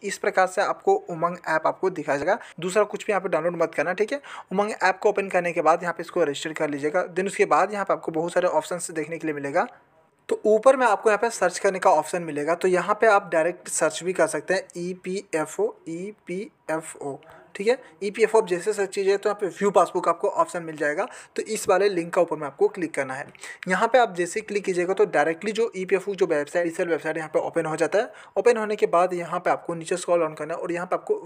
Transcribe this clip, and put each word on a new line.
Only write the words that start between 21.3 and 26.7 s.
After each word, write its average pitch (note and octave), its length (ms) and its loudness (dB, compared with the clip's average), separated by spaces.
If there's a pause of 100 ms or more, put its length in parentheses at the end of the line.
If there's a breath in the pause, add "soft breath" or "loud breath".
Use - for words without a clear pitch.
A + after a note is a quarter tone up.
तो A3+ 80 -4
इस G#3+ 260 -6
वाले G3 200 4
लिंक E3+ 240 -4
का F#3 80 4
ऊपर E3 160 0
में D#3 100 -8
आपको F#3+ 220 2
क्लिक E3+ 240 -6
करना C3 200 -4
है। C#3 120 -8 (420 loud breath)
यहाँ F#3 200 2
पे A3+ 100 6
आप A3 200 4
जैसे F3 220 -2
ही G#3+ 60 -6
क्लिक G3+ 200 -4
कीजिएगा F3+ 280 0
तो G#3 140 4
डायरेक्टली E3 440 0
जो A3 240 0
ईपीएफ़ओ F#3+ 400 -2
जो F#3+ 120 2
वेबसाइट, E3 380 0
ऑफिशियल E3+ 240 -2